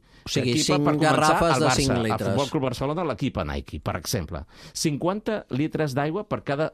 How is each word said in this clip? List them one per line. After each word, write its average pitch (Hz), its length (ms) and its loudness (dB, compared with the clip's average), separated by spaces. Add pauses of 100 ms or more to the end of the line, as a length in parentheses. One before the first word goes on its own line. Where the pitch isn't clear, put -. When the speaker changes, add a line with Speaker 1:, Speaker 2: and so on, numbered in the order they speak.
(260)
Speaker 1:
O - 40 -12
sigui, 127 240 0
Speaker 2:
que 156 60 0
equipa, 147 160 2
Speaker 1:
cinc 147 100 2
Speaker 2:
per 147 80 4
començar, 156 220 4
Speaker 1:
garrafes 156 400 4
Speaker 2:
el - 40 2
Speaker 1:
de 156 60 4
Speaker 2:
Barça. 131 100 4
Speaker 1:
cinc 135 280 2
litres. 110 180 0
Speaker 2:
El 98 140 -2
Futbol 135 160 0
Club 147 120 0
Barcelona 135 400 -2
l'equipa 127 400 -2
Nike, 73 360 -6
per 95 160 -2
exemple. 80 500 -6 (300)
Cinquanta 180 760 -2
litres 143 440 -2
d'aigua 160 320 -2
per - 160 -4
cada, 147 300 -2